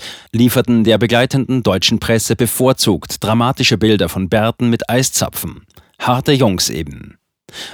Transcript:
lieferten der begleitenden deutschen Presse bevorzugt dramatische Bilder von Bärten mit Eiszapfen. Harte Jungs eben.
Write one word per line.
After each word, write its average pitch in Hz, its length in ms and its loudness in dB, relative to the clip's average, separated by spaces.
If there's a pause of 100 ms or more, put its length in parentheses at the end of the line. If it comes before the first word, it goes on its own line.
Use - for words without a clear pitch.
(300)
lieferten 120 540 2
der 107 140 4
begleitenden 120 640 0
deutschen 98 340 0
Presse 113 380 0
bevorzugt 123 840 0
dramatische 117 600 0
Bilder 101 300 2
von 95 200 -4
Bärten 113 420 0
mit 113 180 -2
Eiszapfen. - 720 -4 (360)
Harte 127 320 0
Jungs 120 400 2
eben. - 480 -10 (560)